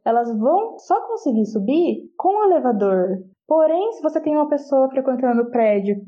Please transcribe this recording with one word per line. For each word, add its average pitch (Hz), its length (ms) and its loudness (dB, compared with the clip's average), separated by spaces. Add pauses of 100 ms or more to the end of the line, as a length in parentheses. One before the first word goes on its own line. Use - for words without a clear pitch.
elas 233 360 0
vão 359 400 0
só 453 280 -2
conseguir 294 380 -2
subir 220 720 -2
com 349 120 0
o 403 220 2
elevador. 196 680 0 (280)
Porém, 320 440 2
se 403 100 -12
você 311 200 -2
tem 302 120 -2
uma 302 140 0
pessoa 277 420 0
frequentando 254 520 0
o 240 100 -6
prédio, 208 460 0 (100)